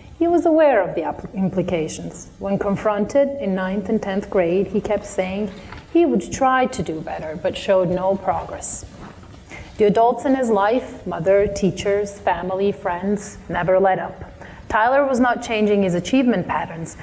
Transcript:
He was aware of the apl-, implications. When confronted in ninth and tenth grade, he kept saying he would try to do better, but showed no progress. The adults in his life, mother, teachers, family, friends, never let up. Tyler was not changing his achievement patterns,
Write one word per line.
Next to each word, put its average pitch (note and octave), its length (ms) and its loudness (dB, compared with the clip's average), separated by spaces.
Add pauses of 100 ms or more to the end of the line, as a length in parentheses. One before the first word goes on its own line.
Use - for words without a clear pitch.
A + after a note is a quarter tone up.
(180)
He E4 100 2
was E4+ 180 2
aware D4+ 360 6
of E3 140 -4
the E3+ 60 0
apl-, D3+ 340 -8
implications. F3 920 -4 (100)
When G3 180 -2
confronted G#3 720 0 (120)
in G3 120 -2
ninth F#3+ 360 -2
and A3 120 0
tenth G3 280 -4
grade, F#3 380 2
he G#3+ 140 0
kept G3+ 240 -2
saying G3 460 -4 (400)
he E4+ 140 6
would A#3+ 260 0
try C4 360 2
to - 140 -6
do D#3+ 200 -6
better, D#3+ 420 -8
but F#3 120 -2
showed F#3 340 2
no F#3 260 0
progress. - 680 -4 (920)
The G#3+ 80 4
adults A#3 380 4
in C4+ 120 4
his B3+ 140 0
life, A3 560 0
mother, F#3+ 420 2
teachers, G3+ 720 -2
family, F#3 520 0
friends, G3 680 -4 (120)
never F3 300 2
let F#3+ 200 4
up. - 240 -10 (460)
Tyler B3+ 360 4
was C4 140 0
not B3 240 2
changing G#3 400 2
his F3+ 120 2
achievement A3+ 520 2
patterns, E3 560 -6